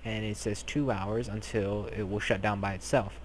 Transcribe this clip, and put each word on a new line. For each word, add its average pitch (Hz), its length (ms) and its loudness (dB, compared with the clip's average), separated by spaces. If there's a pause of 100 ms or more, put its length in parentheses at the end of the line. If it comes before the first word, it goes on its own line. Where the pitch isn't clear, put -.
and 110 200 -2
it 107 140 -2
says 104 240 -2
two 143 300 0
hours 110 360 0
until 104 600 0
it 95 200 -2
will 101 120 0
shut 101 200 2
down 104 220 2
by 98 120 0
itself, 101 520 2